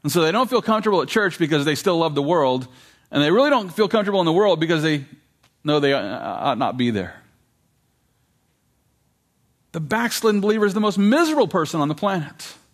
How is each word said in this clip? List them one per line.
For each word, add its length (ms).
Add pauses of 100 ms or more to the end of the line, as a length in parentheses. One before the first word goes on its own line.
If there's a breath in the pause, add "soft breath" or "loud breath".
And 100
so 80
they 120
don't 180
feel 100
comfortable 400
at 80
church 300
because 260
they 100
still 220
love 180
the 80
world, 460 (420 soft breath)
and 120
they 80
really 180
don't 220
feel 180
comfortable 320
in 60
the 80
world 260
because 220
they 240 (560)
know 180
they 140
ought 640
not 180
be 140
there. 320 (2500)
The 80
backslidden 600
believer 240
is 80
the 60
most 180
miserable 500
person 320
on 80
the 60
planet. 600 (200)